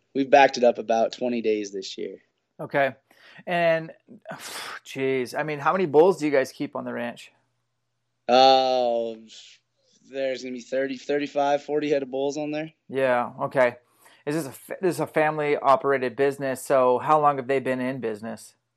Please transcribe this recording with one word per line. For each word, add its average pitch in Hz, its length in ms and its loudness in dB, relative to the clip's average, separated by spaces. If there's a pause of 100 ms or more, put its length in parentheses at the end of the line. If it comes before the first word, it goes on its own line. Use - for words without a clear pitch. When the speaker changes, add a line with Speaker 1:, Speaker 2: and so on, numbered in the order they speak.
(120)
Speaker 1:
we've 135 160 -4
backed 139 300 6
it 120 60 0
up 120 140 4
about 113 340 0
twenty 120 280 -6
days 107 320 -2
this 95 240 -10
year. 92 220 -10 (420)
Speaker 2:
Okay. 139 340 -2 (520)
And, 165 440 -2 (400)
<sighs> - 20 -14 (520)
jeez, 131 540 -4
I 151 60 -2
mean, 151 160 -8
how 156 120 0
many 185 140 0
bulls 156 320 6
do 147 80 -2
you 147 60 -2
guys 135 200 2
keep 139 240 -8
on 127 80 -10
the 123 80 -10
ranch? 120 400 -10 (960)
Speaker 1:
Oh, 127 880 4 (920)
there's 131 320 -6
gonna 127 100 -10
be 123 80 -10
thirty, 135 380 -4
thirty-five, 143 640 -2
forty 147 260 -4
head 143 140 2
of 127 80 -10
bulls 139 260 -4
on 151 140 -6
there. 156 220 -6 (160)
Speaker 2:
Yeah. 127 420 0 (120)
Okay. 127 340 2 (500)
Is 147 80 -2
this 156 120 -4
a, 127 60 -14
fa-, - 300 -16
this 170 140 0
is 147 40 -4
a 147 60 -2
family 151 500 0
operated 131 600 2
business? 135 440 -2
So 127 380 4
how 151 220 4
long 143 160 2
have 127 100 -8
they 135 140 0
been 127 200 -4
in 127 200 -6
business? 110 560 -10 (200)